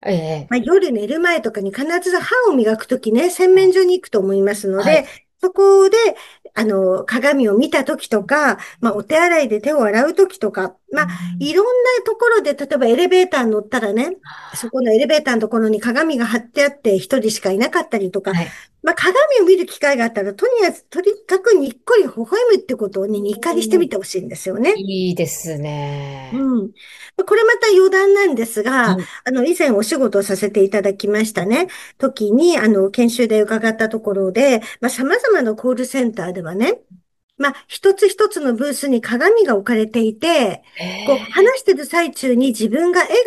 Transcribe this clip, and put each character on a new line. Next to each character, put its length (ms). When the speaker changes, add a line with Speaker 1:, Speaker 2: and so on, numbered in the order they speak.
Speaker 1:
は 80
い。 40
え 20
え。 340
Speaker 2:
ま 80
あ、 40
夜 300
寝 140
る 140
前 200
と 120
か 100
に 80
必 160
ず 160
歯 160
を 20
磨 240
く 80
時 280
ね、 180
洗 200
面 220
所 100
に 160
行 60
く 40
と 100
思 160
い 80
ま 120
す 140
の 140
で、 80
Speaker 1:
は 60
い。 100
Speaker 2:
そ 80
こ 380
で、 80
あ 100
の、 400
鏡 440
を 80
見 140
た 140
時 240
と 160
か、 340
ま 100
あ、 40
お 80
手 160
洗 240
い 60
で 120
手 120
を 120
洗 220
う 80
時 240
と 140
か、 220
ま 100
あ、 60
Speaker 1:
う 0
ん。 80
Speaker 2:
い 60
ろ 100
ん 40
な 40
と 120
こ 100
ろ 160
で、 120
例 180
え 60
ば 80
エ 100
レ 120
ベ 160
ー 40
タ 120
ー 60
乗 140
っ 80
た 120
ら 120
ね、 240
Speaker 1:
あ 20
ー。 20
Speaker 2:
そ 140
こ 100
の 120
エ 60
レ 80
ベ 120
ー 40
タ 100
ー 20
の 80
と 80
こ 80
ろ 100
に 120
鏡 360
が 80
貼 140
っ 20
て 240
あ 40
っ 100
て、 200
一 200
人 120
し 100
か 120
い 60
な 100
か 120
っ 80
た 100
り 120
と 120
か、 120
Speaker 1:
は 80
い。 60
Speaker 2:
ま 100
あ、 20
鏡 200
を 20
見 140
る 80
機 120
会 200
が 60
あ 40
っ 40
た 100
ら、 100
と 140
に 200
か 60
く、 120
と 180
に 40
か 120
く 160
に 140
っ 160
こ 120
り 80
微 120
笑 100
む 60
っ 40
て 140
こ 140
と 140
を 40
ね、 120
Speaker 1:
う 20
ん。 40
Speaker 2:
日 140
課 140
に 100
し 60
て 100
み 120
て 60
ほ 60
し 160
い 40
ん 60
で 80
す 120
よ 100
ね。 200
Speaker 1:
い 320
い 40
で 120
す 320
ね。 760
Speaker 2:
う 40
ん。 240
ま 40
あ、 60
こ 100
れ 100
ま 140
た 100
余 220
談 240
な 120
ん 80
で 120
す 160
が、 320
Speaker 1:
は 60
い。 40
Speaker 2:
あ 40
の、 140
以 120
前 140
お 120
仕 140
事 220
を 40
さ 120
せ 160
て 140
い 60
た 120
だ 120
き 140
ま 160
し 80
た 120
ね、 240
時 340
に、 260
あ 100
の、 220
研 200
修 180
で 140
伺 260
っ 80
た 140
と 100
こ 140
ろ 180
で、 300
ま 60
あ、 40
様 320
々 200
な 120
コ 160
ー 40
ル 100
セ 180
ン 100
タ 120
ー 80
で 80
は 140
ね、 260
ま 140
あ、 40
一 240
つ 160
一 220
つ 100
の 140
ブ 120
ー 60
ス 160
に 140
鏡 420
が 120
置 80
か 100
れ 120
て 140
い 140
て、 480
Speaker 1:
へ 280
ー。 20
Speaker 2:
こ 80
う、 40
話 420
し 40
て 100
る 100
最 280
中 220
に 140
自 220
分 220
が 100
笑 240